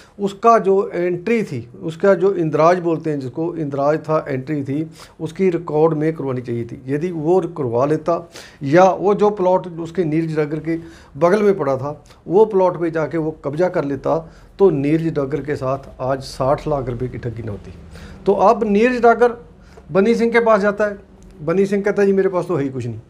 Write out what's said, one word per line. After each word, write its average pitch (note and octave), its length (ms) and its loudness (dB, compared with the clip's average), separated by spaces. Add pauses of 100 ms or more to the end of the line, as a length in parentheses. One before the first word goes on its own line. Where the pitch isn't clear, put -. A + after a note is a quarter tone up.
(200)
उसका G3+ 400 4
जो G3 340 0
एंट्री F3+ 500 -2
थी, B2+ 260 -8 (120)
उसका F3 320 2
जो F#3+ 200 2
इंदराज D#3+ 460 2
बोलते D#3+ 300 -2
हैं D3 100 -4
जिसको, D#3+ 360 -6
इंदराज C#3+ 440 -2
था, D#3 280 -2
एंट्री C#3 360 -4
थी, D3 260 -4 (320)
उसकी E3+ 280 -2
रिकॉर्ड E3 480 2
में D#3 160 0
करवानी C3+ 280 -4
चाहिए A#2+ 240 -6
थी। C3 220 -14
यदि D3 240 -2
वो E3 280 0 (180)
करवा B2 280 0
लेता D#3+ 440 -2 (340)
या D#3 280 6
वो F3+ 220 0
जो G3+ 160 2
प्लॉट F3+ 380 0
उसके E3 360 -6
नीरज D#3+ 320 -2
डागर D3+ 240 -2
के E3 200 -4 (380)
बगल F#3 260 4
में G3+ 140 4
पड़ा C#3 200 0
था C#3+ 260 -8 (240)
वो G#3 180 4
प्लॉट F#3 340 2
पे E3+ 120 -2
जाके D#3 260 -2
वो D#3 140 -2 (140)
कब्जा D#3 240 0
कर D3+ 160 -2
लेता C#3 320 -2 (420)
तो G3 100 6
नीरज D#3 440 0
डागर C#3 280 -4
के C#3 140 -6
साथ C3 240 -4 (200)
आज C3 220 -4
साठ C#3 460 -2
लाख C3+ 220 -2
रुपए B2 180 -6
की B2 100 -12
ठगी A#2 260 -8
न A2+ 60 -8
होती। F#2 240 -12 (520)
तो G3 80 4
अब G#3 300 4
नीरज A3 380 2
डागर A#3 360 4 (540)
बनी G3+ 240 4
सिंह A3+ 160 0
के A#3 80 2
पास A3 220 4
जाता G#3 240 0
है, G3+ 140 -6 (420)
बनी F3 240 0
सिंह G3 180 -2
कहता G3+ 180 0
है, G3+ 40 4
"जी G3 80 4
मेरे F#3+ 160 2
पास F3 160 -2
तो F3+ 100 -2
है C#3 80 0
ही C#3 60 -4
कुछ B2+ 160 -8
नहीं।" A2+ 140 -8 (100)